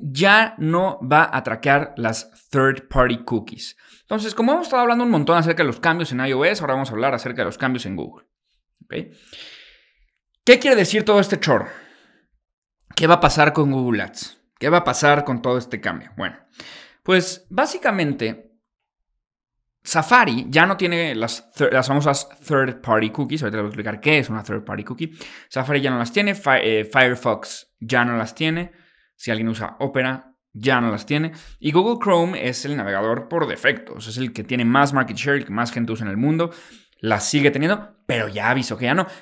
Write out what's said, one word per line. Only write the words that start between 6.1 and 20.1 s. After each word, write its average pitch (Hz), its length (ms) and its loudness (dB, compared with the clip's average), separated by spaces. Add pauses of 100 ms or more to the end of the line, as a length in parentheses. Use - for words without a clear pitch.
en 127 120 -4
I 135 80 -2
O 135 140 0
S, 196 160 0
ahora 139 120 -2
vamos 135 140 -4
a 120 40 -10
hablar 123 200 0
acerca 120 300 -6
de 92 40 -2
los - 120 -8
cambios 127 260 -4
en 95 120 -8
Google. - 300 -12 (580)
¿Ok? - 100 -16 (1500)
¿Qué 247 160 8
quiere 254 180 4
decir 208 280 2
todo 208 160 6
este 196 180 0
choro? 120 300 0 (1300)
¿Qué 160 100 2
va 165 80 8
a 151 60 2
pasar 151 320 4
con 147 180 2
Google 123 320 0
Ads? - 380 -12 (180)
¿Qué 139 120 0
va 175 80 6
a 175 60 -2
pasar 147 400 4
con 120 160 -4
todo 127 160 0
este 117 240 -8
cambio? - 360 -8
Bueno, 92 200 -8 (680)
pues 185 440 0
básicamente 185 1000 -2 (1300)
Safari 160 640 2